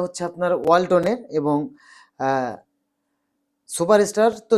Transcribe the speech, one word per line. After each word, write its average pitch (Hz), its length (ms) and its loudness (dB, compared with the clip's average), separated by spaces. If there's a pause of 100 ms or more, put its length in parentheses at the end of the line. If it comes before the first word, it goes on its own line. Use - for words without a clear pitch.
হচ্ছে 175 280 -8
আপনার 175 220 -4 (120)
ওয়ালটনের 180 540 2 (120)
এবং, 147 260 -2 (680)
আহ, 131 280 -2 (1200)
সুপারস্টার 208 540 2 (180)
তো 226 100 4